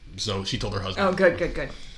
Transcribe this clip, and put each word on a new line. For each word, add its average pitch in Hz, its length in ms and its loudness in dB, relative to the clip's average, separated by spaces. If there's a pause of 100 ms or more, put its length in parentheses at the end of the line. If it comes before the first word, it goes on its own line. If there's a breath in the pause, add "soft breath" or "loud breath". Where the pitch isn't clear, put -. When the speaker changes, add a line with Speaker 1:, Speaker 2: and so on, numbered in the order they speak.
(160)
Speaker 1:
So 98 280 -2
she - 140 -2
told 104 160 -2
her 98 60 0
husband. 95 280 0
Speaker 2:
Oh, 277 40 4
good, 185 260 6
good, 170 160 0
good. 143 160 -4 (280 loud breath)